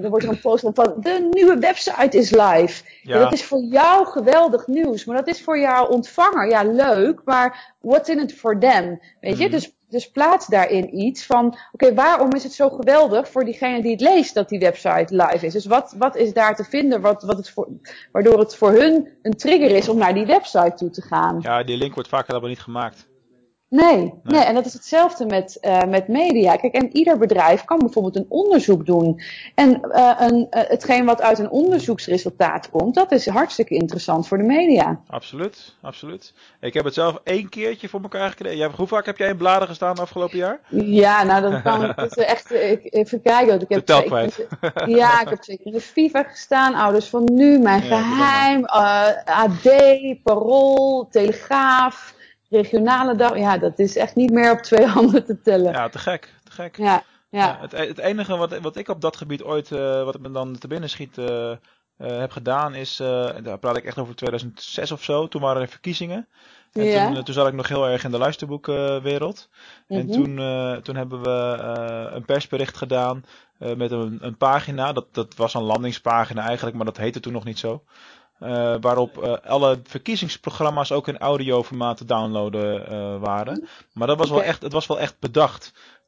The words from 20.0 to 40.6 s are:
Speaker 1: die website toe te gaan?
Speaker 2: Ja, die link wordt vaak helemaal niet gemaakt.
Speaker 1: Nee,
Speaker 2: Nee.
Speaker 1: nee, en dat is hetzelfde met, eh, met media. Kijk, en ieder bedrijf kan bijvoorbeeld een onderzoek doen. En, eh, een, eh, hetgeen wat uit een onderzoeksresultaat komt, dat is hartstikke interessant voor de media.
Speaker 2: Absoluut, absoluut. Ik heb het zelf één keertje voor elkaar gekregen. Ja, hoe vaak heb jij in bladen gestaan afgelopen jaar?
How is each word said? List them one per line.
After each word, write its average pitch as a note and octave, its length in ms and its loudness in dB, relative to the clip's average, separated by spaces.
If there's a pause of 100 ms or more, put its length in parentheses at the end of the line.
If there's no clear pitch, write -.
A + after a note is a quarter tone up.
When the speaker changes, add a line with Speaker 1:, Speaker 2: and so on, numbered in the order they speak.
Speaker 1:
die G#3 120 -2
website G3 500 2
toe F3 140 -6
te F#3 120 -14
gaan? E3+ 400 -2
Speaker 2:
Ja, A#2+ 200 -2
die A#2+ 140 -6
link C#3 180 -4
wordt C3 140 -10
vaak C3+ 180 -2
helemaal A#2+ 220 -6
niet B2 120 -12
gemaakt. A#2 500 -12 (580)
Speaker 1:
Nee, D#4+ 280 6
Speaker 2:
Nee. - 160 -2 (100)
Speaker 1:
nee, D4+ 200 2
en A3+ 120 2
dat B3 120 0
is B3 60 -12
hetzelfde E4 540 0
met, F#3+ 340 -4
eh, F#3 240 2
met F#3+ 240 0
media. A#3+ 480 2
Kijk, - 180 -2
en B3+ 220 0
ieder D#4 220 4
bedrijf G3 460 4
kan E4 140 0
bijvoorbeeld G#3+ 380 0
een F#3+ 120 -4
onderzoek C4+ 580 2
doen. E3+ 340 2 (340)
En, C4 280 6
eh, B3 360 4
een, A#3+ 320 2
eh, A3+ 180 0
hetgeen B3 360 0
wat A#3 180 2
uit A3 160 2
een G#3 120 -4
onderzoeksresultaat F#3 1200 -2
komt, F#3 240 0
dat F#4+ 180 2
is B3 160 2
hartstikke A3 460 -2
interessant E3 540 -2
voor G3 100 -2
de G3+ 60 0
media. A#3 600 2
Speaker 2:
Absoluut, - 760 -12
absoluut. D3 500 -16 (280)
Ik B2 140 -10
heb D3+ 100 -2
het C3+ 100 -4
zelf E3 300 -2
één F#3+ 240 -4
keertje A3 400 -8
voor G3 140 -8
elkaar G3 280 -6
gekregen. F#3 280 -10
Ja, D3+ 120 -2
hoe F3+ 160 -6
vaak G#3 200 -4
heb G3+ 120 -10
jij G3 100 -2
in G3 80 -4
bladen F#3 320 2
gestaan F3+ 280 -6
afgelopen F3 420 -6
jaar? G3+ 300 -4